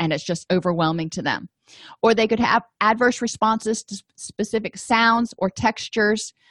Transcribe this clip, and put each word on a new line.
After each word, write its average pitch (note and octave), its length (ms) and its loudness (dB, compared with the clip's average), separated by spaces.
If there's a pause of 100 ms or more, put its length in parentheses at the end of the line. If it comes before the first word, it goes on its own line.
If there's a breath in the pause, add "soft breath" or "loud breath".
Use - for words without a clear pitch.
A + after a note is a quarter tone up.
and D#3+ 120 0
it's D3+ 120 -4
just - 280 -4
overwhelming E3 580 0
to F3 120 -8
them. - 260 -4 (540 loud breath)
Or A3+ 120 6
they A3 120 2
could A3+ 140 0
have A#3 220 2 (180)
adverse A#3 420 2
responses A3 640 -2
to - 100 -16
s-, G3 80 -14 (140)
specific - 600 -6
sounds A#3 640 2
or F#3+ 100 0
textures, A3 840 0 (180 soft breath)